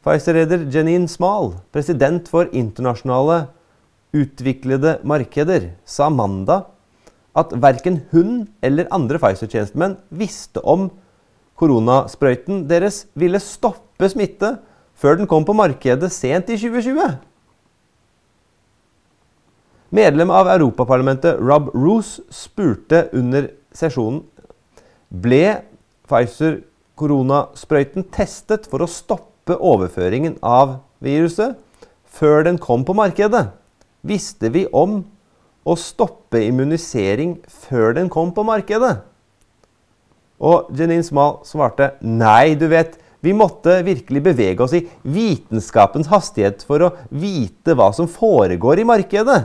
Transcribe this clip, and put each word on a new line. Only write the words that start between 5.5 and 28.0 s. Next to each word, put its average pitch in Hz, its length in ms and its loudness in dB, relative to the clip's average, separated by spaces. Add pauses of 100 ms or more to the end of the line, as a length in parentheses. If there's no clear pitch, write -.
sa 147 240 -2
mandag 107 560 -2 (680)
at - 200 -2
hverken 135 560 2
hun 208 360 0 (120)
eller 143 320 -2
andre 156 280 -2
Pfizer-tjenestemenn 113 760 -2 (160)
visste - 480 -10
om 175 320 0 (680)
koronasprøyten 135 1080 0
deres 180 380 -2 (100)
ville 180 260 0
stoppe - 720 -4
smitte 208 480 -4 (400)
før 147 180 4
den 202 140 -4
kom 156 160 2
på 208 80 0
markedet 151 560 0
sent 180 400 -4
i 220 80 -4
tjue 233 240 -4
tjue. 285 240 -2 (2750)
Medlem 180 440 4
av 185 160 6
Europaparlamentet 131 880 2
Rob 143 320 2
Roos 196 560 -2
spurte - 880 -2
under 131 340 -2 (280)
sesjonen, 135 460 -4 (840)
ble 127 520 2 (480)
Pfizer-koronasprøyten 143 2000 -2